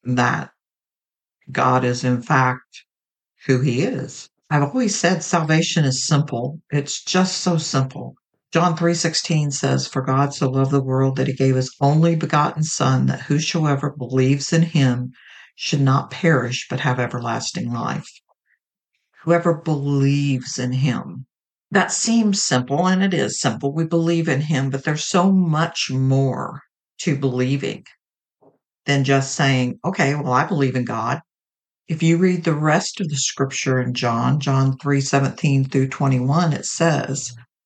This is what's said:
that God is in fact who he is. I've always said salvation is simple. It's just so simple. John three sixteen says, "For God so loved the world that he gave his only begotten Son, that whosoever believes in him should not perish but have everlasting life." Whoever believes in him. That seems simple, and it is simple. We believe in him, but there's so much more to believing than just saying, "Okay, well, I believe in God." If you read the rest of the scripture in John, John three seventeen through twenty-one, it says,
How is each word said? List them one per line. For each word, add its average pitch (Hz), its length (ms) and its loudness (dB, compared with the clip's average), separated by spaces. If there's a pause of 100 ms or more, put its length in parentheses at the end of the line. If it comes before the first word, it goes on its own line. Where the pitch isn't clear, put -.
that 123 460 0 (1000)
God 127 360 2
is 123 180 -2
in 123 200 0
fact 127 600 -2 (600)
who 127 160 2
he 131 220 0
is. - 440 -8 (220)
I've 143 140 2
always 220 340 0
said 175 260 0
salvation 160 600 2
is 131 200 -2
simple. 143 540 0 (120)
It's 143 320 -4
just 185 340 0
so 170 200 0
simple. - 580 -4 (360)
John 165 240 2
three 170 200 2
sixteen 160 560 0
says, 135 360 0
"For 131 140 -4
God 135 320 0
so 135 160 0
loved 135 220 2
the 139 120 2
world 131 340 0
that 131 100 0
he 135 60 -4
gave 135 220 2
his 131 240 -2
only 156 360 4
begotten 151 480 0
Son, 131 420 0
that 131 160 -2
whosoever 147 720 0
believes 131 560 0
in 165 120 4
him 127 480 0 (440)
should - 260 -2
not 135 300 2
perish 127 580 0
but 131 120 -6
have 127 180 -2
everlasting 120 720 -6
life." 117 380 -6 (1120)
Whoever 170 300 2
believes 143 1040 0
in 123 160 -4
him. 131 540 -2 (420)
That 190 220 0
seems 220 500 2
simple, 139 460 0
and 185 160 2
it 196 100 0
is - 280 -2
simple. 131 320 -2
We 160 100 0
believe 165 460 0
in 135 100 0
him, 143 300 0
but 135 160 -6
there's 151 180 -2
so 190 300 2
much 165 580 0
more 131 680 0 (380)
to 143 180 0
believing 131 640 -2 (1040)
than 139 180 2
just 139 320 0
saying, 127 480 0
"Okay, 147 320 0
well, 143 160 -4
I 135 140 2
believe 139 320 0
in 123 80 -2
God." 117 340 -4 (720)
If 160 120 -2
you 165 180 4
read 180 260 2
the 160 100 2
rest 156 460 0
of 165 80 -4
the 147 80 -4
scripture 131 640 -2
in 123 120 -4
John, 120 460 0
John 135 380 2
three 139 240 0
seventeen 139 640 2
through 135 240 0
twenty-one, 139 640 2
it - 120 -6
says, - 720 -2 (300)